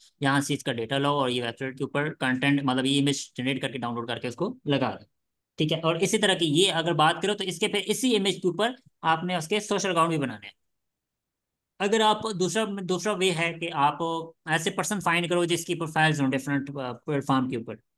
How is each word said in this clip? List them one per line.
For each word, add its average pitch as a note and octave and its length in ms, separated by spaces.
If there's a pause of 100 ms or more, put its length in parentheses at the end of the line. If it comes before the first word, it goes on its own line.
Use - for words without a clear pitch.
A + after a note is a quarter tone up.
(220)
यहाँ C#3+ 200
से C#3+ 120
इसका C#3 180
डेटा A#2 260
लो C#3+ 120
और C#3+ 200
ये B2 120
वेबसाइट C3 360
के C#3+ 60
ऊपर C#3+ 260
कंटेंट, C#3 540
मतलब C3 220
ये C#3 120
इमेज C#3 400
जनरेट C3 240
करके C3 160
डाउनलोड A#2 300
करके A#2 200
उसको F#3+ 300 (100)
लगा C3 240
दो, F#2+ 140 (540)
ठीक D#3 120
है। D#3+ 100
और E3 220
इसी G3+ 140
तरह F#3+ 180
की E3 100
ये E3 260
अगर E3 220
बात D#3+ 280
करो G3+ 120
तो F#3+ 100
इसके F#3+ 240
फिर G#3 140
इसी G#3+ 340
इमेज G3 200
के F#3 120
ऊपर A3 280 (280)
आपने E3+ 340
उसके E3 220
सोशल G3+ 300
अकाउंट E3 200
भी D#3+ 80
बनाने A2+ 300
हैं। G2+ 60 (1300)
अगर G#3 220
आप G#3+ 200 (140)
दूसरा, F#3 300
दूसरा G3 480
वे F#3 180
है E3 220
कि E3 140
आप D3 300 (500)
ऐसे D#3+ 220
पर्सन F#3 300
फाइंड E3+ 300
करो F3 160
जिसकी E3+ 300
प्रोफाइल्स D#3 460
हो C3+ 60
डिफरेंट, C#3 420
अ, C3+ 220
प्लेटफॉर्म C3+ 580
के B2 80
ऊपर, A2+ 180 (220)